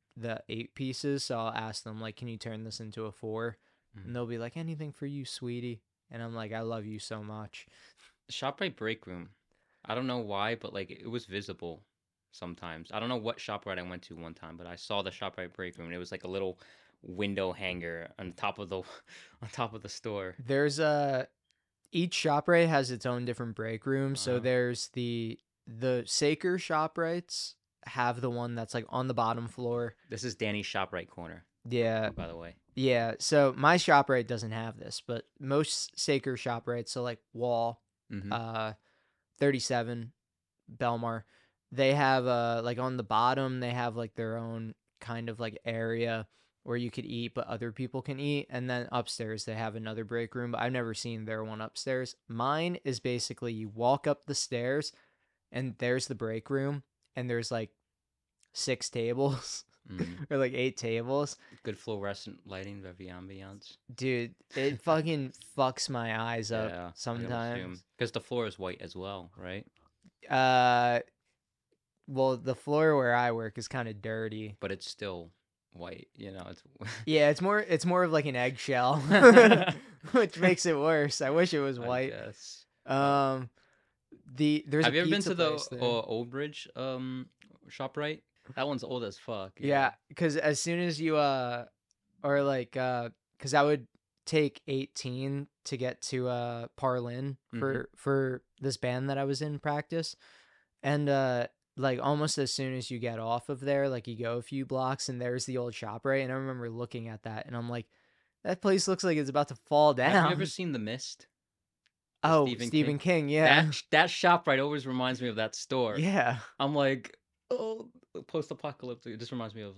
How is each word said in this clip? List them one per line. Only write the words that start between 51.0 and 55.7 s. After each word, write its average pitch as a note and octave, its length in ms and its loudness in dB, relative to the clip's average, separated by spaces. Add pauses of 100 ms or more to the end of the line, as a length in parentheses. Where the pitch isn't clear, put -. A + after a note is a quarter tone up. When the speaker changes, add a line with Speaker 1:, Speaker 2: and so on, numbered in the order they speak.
Speaker 1:
their A2 180 -4
one A2 180 -8
upstairs. B2+ 540 -4 (120)
Mine D3 560 0
is C3 160 -2
basically A#2+ 540 -4
you A2 160 -8
walk A#2+ 380 2
up D3 180 0
the C#3+ 100 -6
stairs C3 560 -2 (600)
and B2+ 260 -6